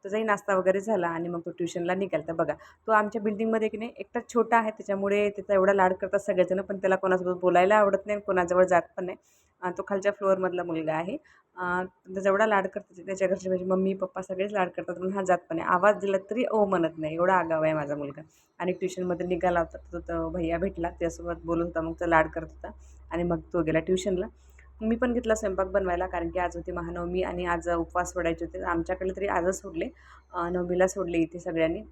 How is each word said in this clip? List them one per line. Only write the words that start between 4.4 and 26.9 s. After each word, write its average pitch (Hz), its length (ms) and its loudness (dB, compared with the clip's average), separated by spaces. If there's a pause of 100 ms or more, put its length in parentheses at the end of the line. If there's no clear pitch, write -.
आहे, 220 140 2
त्याच्यामुळे 202 580 0
त्याचा 202 240 -4
एवढा 190 200 6
लाड 185 200 6
करतात 190 260 0
सगळेजण, 185 420 2
पण 196 160 -6
त्याला 190 180 2
कोणासोबत 180 440 0
बोलायला 180 360 6
आवडत 202 300 4
नाही, 208 140 -2
कोणाजवळ 180 440 4
जात 180 180 6 (160)
पण 185 80 -6
नाही. 180 120 -8 (440)
अ, 180 160 -4
तो 196 100 -6
खालच्या 202 240 0
फ्लोअरमधला 185 520 2
मुलगा 160 300 -2
आहे. 180 240 -2 (400)
अ, 180 260 -2
त्याचा 190 460 -4
एवढा 196 160 4
लाड 196 220 2
करतात, 185 380 -12
त्याच्या 190 220 -2
घरचे 185 220 -2
म्हणजे 180 160 0
मम्मी, 190 280 2
पप्पा 190 280 -6
सगळेच 190 320 -4
लाड 185 160 0
करतात, 175 260 -8
पण 185 160 -4
हा 196 120 -2
जात 180 140 4 (120)
पण 165 60 -4
नाही. 165 120 -4
आवाज 185 280 6
दिला 190 220 0
तरी 214 340 -2
ओ 214 140 4
म्हणत 165 320 0
नाही, 156 180 -4
एवढा 180 180 4
आगाऊ 165 300 2
आहे 156 100 2
माझा 147 220 -2
मुलगा. 143 260 -8 (380)
आणि 175 120 -2
ट्युशनमध्ये 180 560 -4
निघाला 175 320 0
होता, 165 180 -4
तो, - 220 -12
तो 165 300 -4
भैया 165 280 -2
भेटला, 175 320 -2
त्यासोबत 170 440 -6 (120)
बोलत 165 200 -2
होता, 165 160 -4
मग 165 180 -4
तो 175 60 -4
लाड 160 220 4
करत 160 220 -8
होता - 220 -16 (400)
आणि 170 120 -2
मग 170 160 0 (140)
तो 175 80 0
गेला 160 180 2
ट्युशनला. 185 460 0 (560)
मी 226 140 2
पण 247 180 0
घेतला 226 220 0
स्वयंपाक 190 320 -2
बनवायला 185 400 0
कारण 175 220 -4
की 170 100 -4
आज 175 180 -2
होती 175 140 -8
महानवमी 175 500 -4